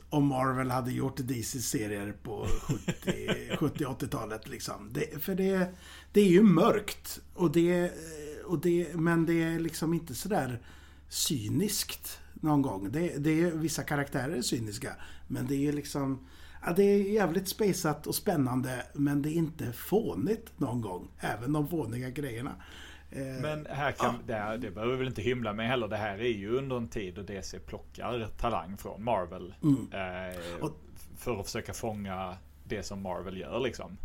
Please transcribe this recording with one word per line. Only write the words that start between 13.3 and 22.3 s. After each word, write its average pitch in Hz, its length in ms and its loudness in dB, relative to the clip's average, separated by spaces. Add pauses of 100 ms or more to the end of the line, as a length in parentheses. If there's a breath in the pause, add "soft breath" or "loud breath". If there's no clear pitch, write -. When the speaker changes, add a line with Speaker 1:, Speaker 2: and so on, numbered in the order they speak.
Speaker 1:
är, 175 80 4
vissa 156 320 -2
karaktärer 143 520 -2
är 123 60 0
cyniska, 113 540 -4 (320 loud breath)
men 123 200 -4
det 139 80 0
är 139 40 2
ju 143 120 2
liksom, 139 560 -2 (380 loud breath)
ja, 175 80 0
det 196 100 6
är 202 140 8 (140)
jävligt 190 360 4
spejsat 175 600 2
och 135 80 0
spännande, 127 800 0
men 143 280 2
det 151 80 0
är 156 40 -2
inte 151 400 0
fånigt 190 840 0
någon 131 220 0
gång, 92 380 -8
även 123 340 -2
de 151 140 2
fåniga 127 420 -4
grejerna. 135 420 -4 (600 loud breath)